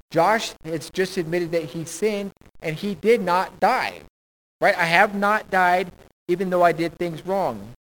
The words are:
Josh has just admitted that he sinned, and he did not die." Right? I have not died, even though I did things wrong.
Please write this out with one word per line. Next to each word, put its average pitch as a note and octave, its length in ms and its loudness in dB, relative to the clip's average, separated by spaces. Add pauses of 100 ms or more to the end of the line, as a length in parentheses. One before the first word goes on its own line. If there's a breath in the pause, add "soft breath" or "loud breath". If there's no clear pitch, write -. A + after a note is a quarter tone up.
(120)
Josh F#3+ 420 2 (100)
has D#3+ 280 -6
just F#3 260 -4
admitted E3+ 340 -4
that E3 140 -2
he D#3+ 200 -10
sinned, G3+ 460 -4 (300)
and D#3+ 140 -6
he G3+ 200 -6
did G#3 260 4
not F3+ 380 -2
die." F#3+ 420 0 (580)
Right? F#3 160 4
I F3 100 0
have F#3 280 4
not G3+ 380 0
died, F#3 400 2 (360)
even F3+ 220 -2
though F3+ 140 4
I F3 80 6
did E3 260 -4
things E3 280 -6
wrong. C3 480 -4 (120)